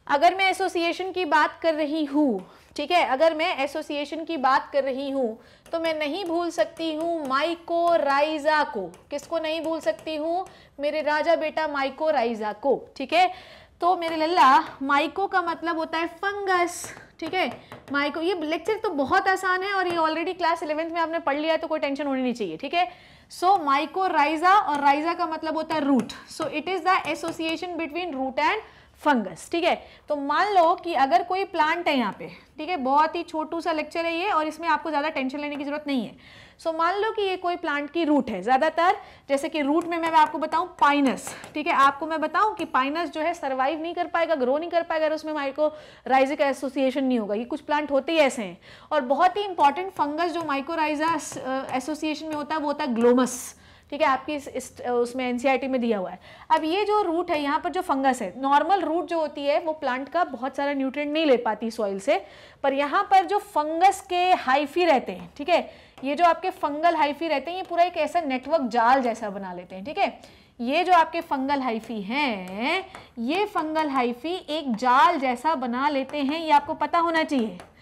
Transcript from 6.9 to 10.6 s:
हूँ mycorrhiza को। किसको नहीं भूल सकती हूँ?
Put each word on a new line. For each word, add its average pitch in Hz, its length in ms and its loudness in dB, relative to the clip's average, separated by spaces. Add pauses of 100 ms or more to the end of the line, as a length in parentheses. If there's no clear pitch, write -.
हूँ 320 300 -2
mycorrhiza 311 1400 2
को। 233 160 -6 (300)
किसको 311 280 -6
नहीं 320 220 -4
भूल 320 180 -4
सकती 320 360 -4
हूँ? 339 300 -4 (340)